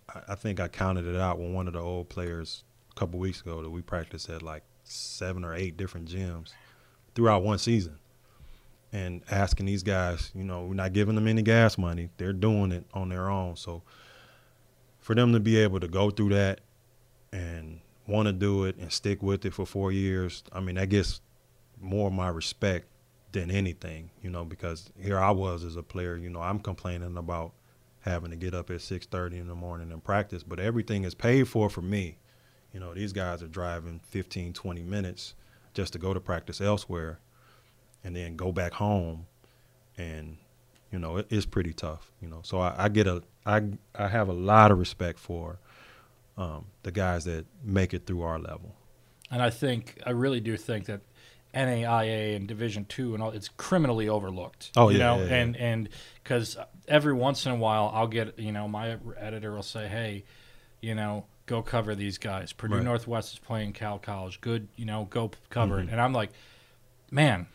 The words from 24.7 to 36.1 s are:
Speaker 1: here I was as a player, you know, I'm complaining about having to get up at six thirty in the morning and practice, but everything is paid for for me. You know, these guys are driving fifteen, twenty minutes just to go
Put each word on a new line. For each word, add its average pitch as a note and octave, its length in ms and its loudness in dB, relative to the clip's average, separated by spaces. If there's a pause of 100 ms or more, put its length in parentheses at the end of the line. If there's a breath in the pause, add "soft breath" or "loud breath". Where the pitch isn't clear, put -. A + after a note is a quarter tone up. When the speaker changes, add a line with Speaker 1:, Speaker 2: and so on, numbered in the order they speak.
Speaker 1:
here G2 180 0
I G2 140 6
was F#2 320 -2
as E2 120 -10
a E2+ 60 -8
player, F2+ 340 -6
you E2+ 140 -8
know, E2+ 100 -8
I'm G2 200 -2
complaining F2 560 -6
about E2+ 360 -6 (500 soft breath)
having F2 280 -4
to E2 60 -10
get F2 180 -4
up F2 160 -6
at F2 100 -6
six - 260 -8
thirty F2+ 320 -6
in F2 100 -10
the F2 60 -10
morning E2+ 360 -8
and D#2+ 140 -12
practice, G2 400 0
but F2 160 -8
everything G#2+ 440 0
is F2 100 -4
paid B2 340 4
for G#2+ 200 2
for G2 140 -8
me. F#2 360 -2 (540 soft breath)
You F#2+ 80 -12
know, F2 140 -12
these G2 180 -6
guys F2+ 300 -4
are E2 60 -12
driving E2+ 560 -6
fifteen, F2+ 480 -6
twenty F2 300 -8
minutes F#2 520 -6 (380 soft breath)
just G2 220 -4
to E2+ 40 -8
go F#2 160 -2